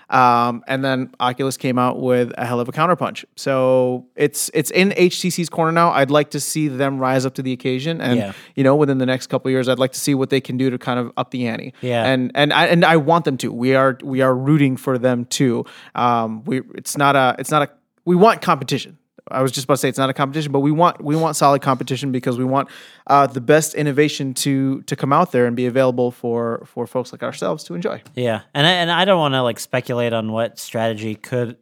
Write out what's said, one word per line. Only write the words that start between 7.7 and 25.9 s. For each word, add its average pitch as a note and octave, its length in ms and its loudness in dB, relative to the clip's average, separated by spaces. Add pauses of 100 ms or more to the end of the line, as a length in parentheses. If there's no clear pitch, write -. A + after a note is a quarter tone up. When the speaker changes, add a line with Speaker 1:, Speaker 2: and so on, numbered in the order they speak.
Speaker 1:
And, B2 160 0
Speaker 2:
Yeah. G2+ 160 -4 (220)
Speaker 1:
you C#3 80 0
know, C3+ 120 6
within C#3 220 2
the B2+ 80 0
next B2+ 220 -2
couple C3 220 -4
of - 40 0
years, B2+ 160 0
I'd B2 100 0
like C3 140 0
to - 60 -10
see D3 140 -2
what C3 160 -2
they C3+ 120 0
can B2+ 160 -8
do C3 120 0
to B2 80 -2
kind B2 220 -4
of A#2 160 -6
up B2+ 160 -4
the B2 160 -4
ante. A2+ 340 -8
Speaker 2:
Yeah. A#2+ 240 0
Speaker 1:
And, B2+ 300 2
and D3 160 4
I, E3 160 4
and E3+ 160 4
I E3 140 6
want D#3+ 280 2
them C3+ 120 0
to. A#2+ 160 -6
We B2 220 2
are, C3 280 2
we C3 180 -2
are C3 140 4
rooting C3+ 420 2
for C3 200 -2
them A#2+ 280 0
to. A#2+ 400 0 (300)
Um, A2+ 480 0
we, C3 180 -4 (140)
it's - 220 -10
not C#3+ 180 4
a, C3 240 4
it's C3+ 120 -8
not D3+ 100 4
a, C#3 80 -2 (360)
we F3+ 100 4
want F3+ 260 6
competition. D3 560 -2 (340)
I C3 100 -2
was C3+ 100 0
just C3+ 140 -8
about D3 80 0
to C3 60 4
say C3+ 100 0
it's - 80 -4
not C3+ 140 0
a - 20 -12
competition, C#3+ 380 -4
but C#3 80 0
we C#3+ 100 2
want, D#3+ 340 0
we D3 120 -2
want D#3+ 200 0
solid C#3+ 280 4
competition C3+ 480 -2
because B2 260 -2
we B2+ 80 -2
want, C3 240 -2 (380)
uh, C#3 180 6
the B2+ 160 -4
best D3+ 320 2
innovation D3 600 0
to, C3+ 480 -2
to - 120 -6
come C3+ 160 -4
out E3 200 2
there B2 160 2
and A#2+ 80 -2
be B2 100 -2
available B2 460 2